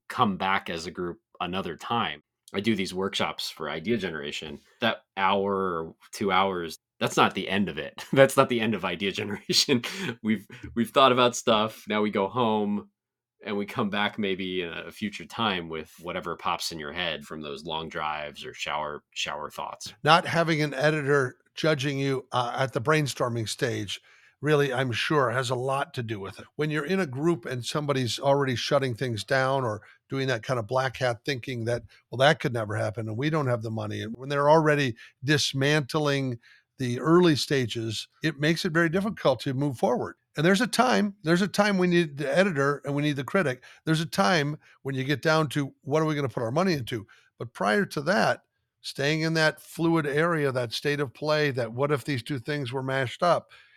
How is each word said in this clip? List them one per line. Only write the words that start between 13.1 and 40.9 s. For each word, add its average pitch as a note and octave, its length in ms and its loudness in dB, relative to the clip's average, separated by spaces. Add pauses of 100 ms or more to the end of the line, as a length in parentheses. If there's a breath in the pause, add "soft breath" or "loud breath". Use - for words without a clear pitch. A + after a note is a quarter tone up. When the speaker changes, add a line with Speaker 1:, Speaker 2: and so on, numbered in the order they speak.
Speaker 1:
and G#2+ 120 -6
we G2+ 100 -2
come A2 220 -4
back G2+ 300 -2
maybe F#2 440 -2
in E2 100 -8
a E2 180 -10
future G2+ 340 -10
time F#2 440 -4
with D#2+ 240 -10 (100)
whatever E2+ 340 -6
pops F2 360 -4
in E2 60 -8
your D2 140 -10
head D#2+ 320 -6
from D#2+ 160 -12
those D2 240 -10
long D#2+ 240 -6
drives D2+ 560 -8
or B1+ 80 -14
shower, D2 600 -8
shower D2 380 -8
thoughts. - 520 -12
Speaker 2:
Not E3 240 4
having D#3+ 340 0
an D3 140 -2
editor C#3+ 640 2 (180)
judging C#3+ 440 0
you, C3+ 340 -2
uh, B2 260 -2
at C3+ 140 -2
the C#3 80 -2
brainstorming B2 680 0
stage A2 520 -4 (400 soft breath)
really, C#3+ 320 2
I'm B2+ 200 0
sure, C3 380 2
has B2 200 -2
a C3 60 -2
lot C3+ 380 -2
to C3+ 80 -6
do A2 180 -6
with G2 180 -12
it. A2 80 -18 (100)
When D3+ 140 -2
you're D3 140 -2
in F#3+ 160 0
a F3 60 -2
group D3 380 -2
and B2 200 -6
somebody's C3+ 540 -2
already C#3 360 4
shutting C3+ 400 0
things A2+ 300 -4
down C3+ 400 0
or G#2 180 -4 (260 loud breath)
doing C3+ 200 -2
that A#2 140 0
kind C3 160 -2
of A2 80 -4
black B2+ 320 0
hat A#2+ 260 0
thinking B2 400 -4
that, A#2+ 180 -2 (280 soft breath)
"Well, A#2+ 80 -6
that D3+ 220 6
could C3+ 120 -2
never G#2+ 240 -4
happen, A2 320 -4
and A2 80 -6
we C#3+ 140 -2
don't D3+ 180 0
have A#2 140 0
the A2+ 80 -6
money." G#2 300 -6
And G#2 160 -8
when C3 120 -12
they're C#3+ 220 4
already D3 460 6 (280 loud breath)
dismantling C#3 1160 0 (400 soft breath)
the B2 220 -2
early E3 360 8
stages, A2+ 720 -2 (140)
it D3+ 180 -2
makes D#3+ 240 2
it F3 80 -2
very E3+ 160 4
difficult D#3+ 520 0
to C3+ 140 -2
move C#3 240 -2
forward. F#3+ 380 -2 (200)
And D3+ 100 2
there's F#3+ 140 6
a B3 80 0
time, G#3 460 2 (100)